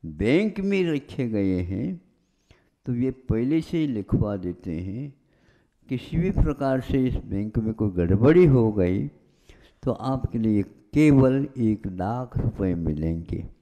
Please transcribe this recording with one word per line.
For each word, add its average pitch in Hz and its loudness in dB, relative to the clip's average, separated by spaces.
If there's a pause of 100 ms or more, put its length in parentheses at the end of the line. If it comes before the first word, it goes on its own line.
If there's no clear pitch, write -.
बैंक 117 0
में 196 0
रखे 143 -4
गए 98 0
हैं 120 -6 (840)
तो 127 -4
ये 127 -2
पहले 127 -2
से 170 -6
ही 156 0
लिखवा 104 -2
देते 90 -8
हैं। 98 -8 (760)
किसी 127 -6
भी 180 0
प्रकार 135 0
से 131 0
इस 120 -2
बैंक 104 -4
में 110 -2
कोई 107 0
गड़बड़ी 101 6
हो 120 4
गई 98 0 (760)
तो 127 -2
आपके 123 -4
लिए 107 2
केवल 139 4 (120)
एक 110 0
लाख 107 -6
रुपए 95 -2
मिलेंगे। 82 -4 (160)